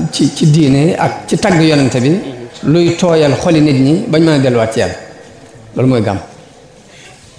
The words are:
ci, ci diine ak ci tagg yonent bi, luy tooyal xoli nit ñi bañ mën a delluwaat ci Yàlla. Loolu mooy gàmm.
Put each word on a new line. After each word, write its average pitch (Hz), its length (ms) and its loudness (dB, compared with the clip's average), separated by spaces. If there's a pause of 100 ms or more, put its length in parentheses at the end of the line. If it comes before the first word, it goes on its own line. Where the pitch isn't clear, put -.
(120)
ci, - 240 0
ci - 160 0
diine 147 460 2
ak - 300 -4
ci 175 100 -4
tagg 185 240 0
yonent 143 380 2
bi, 131 120 0 (520)
luy 170 320 2
tooyal 160 400 2
xoli 160 260 0
nit 151 180 2
ñi 135 140 2 (140)
bañ 165 160 0
mën 160 100 2
a 143 60 2
delluwaat 120 340 0
ci 123 60 -4
Yàlla. 87 160 -2 (800)
Loolu 123 140 0
mooy 123 120 0
gàmm. 101 180 -4 (1200)